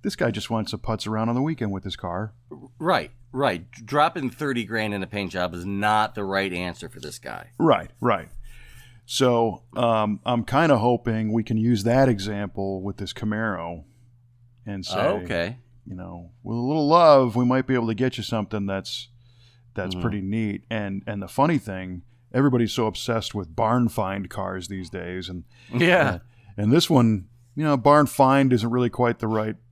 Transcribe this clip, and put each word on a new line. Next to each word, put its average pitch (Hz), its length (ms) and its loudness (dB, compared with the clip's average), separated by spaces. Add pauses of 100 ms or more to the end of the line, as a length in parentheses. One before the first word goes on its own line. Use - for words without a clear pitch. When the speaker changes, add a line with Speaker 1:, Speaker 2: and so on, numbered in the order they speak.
Speaker 1:
this 196 140 -6
guy 120 160 0
just 104 180 -8
wants 110 220 -4
to - 80 -8
putz - 280 -6
around 110 220 -2
on 117 60 0
the 131 80 0
weekend 139 280 -4
with 95 120 -6
his 95 120 -8
car. 95 380 -8 (460)
Speaker 2:
Right, 151 320 -2 (200)
right. 113 380 -2 (160)
Dropping 143 460 0
thirty 131 320 -4
grand 107 320 -2
in 95 80 -4
a - 40 -8
paint 98 240 -6
job 90 220 -4
is 87 100 -8
not 107 520 0
the 104 80 -6
right 98 280 -2
answer 87 380 -8
for - 100 -20
this - 200 -14
guy. - 300 -12 (100)
Speaker 1:
Right, 135 400 2
right. 110 300 0 (760)
So, 117 560 2 (140)
um, 110 500 0
I'm 120 180 0
kinda 143 360 4
hoping 113 540 0
we 113 100 0
can 110 140 -2
use 110 260 2
that 127 260 4
example 98 720 -4
with 98 160 -8
this 98 160 -8
Camaro 95 720 -4 (800)
and 98 220 -10
say, 92 100 -8 (120)
Speaker 2:
Oh, 190 160 2
okay. 92 340 -4 (300)
Speaker 1:
you 92 80 -12
know, 87 340 -14 (140)
with 113 120 -6
a 120 60 -4
little 143 260 0
love, 143 480 8
we 123 80 2
might 127 220 2
be 135 80 0
able 117 140 2
to 113 80 0
get 123 220 0
you 104 60 -8
something 104 440 -4
that's, - 400 -6 (680)
that's 92 220 -6
Speaker 2:
Mm-hmm. 90 80 -6
Speaker 1:
pretty 95 180 -2
neat. 104 480 -4
And, 101 380 -6
and 104 120 -8
the 95 80 -10
funny 147 300 2
thing 92 460 -8 (300)
everybody's 123 380 2
so 113 160 0
obsessed 110 480 -4
with 82 200 -8
barn 117 340 2
find 95 400 -4
cars 95 380 -8
these 95 220 -10
days. 90 400 -8
And, 87 140 -10 (300)
Speaker 2:
Yeah. 160 360 4
Speaker 1:
uh, 87 100 -4 (380)
and 107 140 2
this 165 180 4
one, 113 360 4 (300)
you 151 80 -4
know, 147 140 2
barn 143 300 6
find 135 460 4
isn't 113 160 2
really 123 200 2
quite 120 300 0
the 110 80 -4
right 110 280 0 (160)